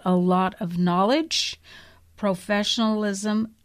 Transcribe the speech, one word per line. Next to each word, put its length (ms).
a 100
lot 440
of 180
knowledge, 840
professionalism, 1500